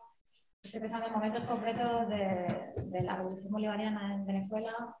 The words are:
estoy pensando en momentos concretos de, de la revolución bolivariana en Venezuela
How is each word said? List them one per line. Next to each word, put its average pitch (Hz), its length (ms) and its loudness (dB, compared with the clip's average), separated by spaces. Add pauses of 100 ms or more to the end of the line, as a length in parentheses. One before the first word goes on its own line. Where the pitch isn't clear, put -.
(640)
estoy - 160 -8
pensando 226 280 -2
en 226 60 -4
momentos 220 320 2
concretos 233 640 2
de, 190 680 0
de 180 240 -2
la 185 160 0
revolución 190 340 -4
bolivariana 208 600 0
en 196 120 0
Venezuela 214 760 -2